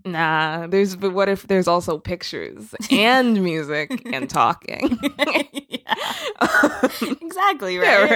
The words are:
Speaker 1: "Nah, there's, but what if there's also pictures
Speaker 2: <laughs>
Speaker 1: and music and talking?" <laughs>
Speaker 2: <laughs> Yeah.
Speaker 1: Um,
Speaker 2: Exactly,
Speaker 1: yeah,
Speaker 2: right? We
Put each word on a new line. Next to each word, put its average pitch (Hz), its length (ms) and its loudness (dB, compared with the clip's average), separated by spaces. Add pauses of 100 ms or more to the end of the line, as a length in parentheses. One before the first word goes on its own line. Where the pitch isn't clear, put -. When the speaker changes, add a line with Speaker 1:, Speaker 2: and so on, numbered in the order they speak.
Speaker 1:
"Nah, 160 640 -2
there's, 190 300 0
but 196 160 -2
what 196 160 2
if 196 180 -4
there's 185 220 2
also 170 280 2
pictures 170 840 -10
Speaker 2:
<laughs> 208 100 -6
Speaker 1:
and 233 500 6
music 156 480 -2 (240)
and 131 160 -6
talking?" - 760 0
<laughs> 277 140 -2
Speaker 2:
<laughs> 294 300 0 (220)
Yeah. - 260 -8 (460)
Speaker 1:
Um, - 800 0
Speaker 2:
Exactly, 330 540 -2
Speaker 1:
yeah, - 260 4
Speaker 2:
right? 208 80 4
We 226 60 4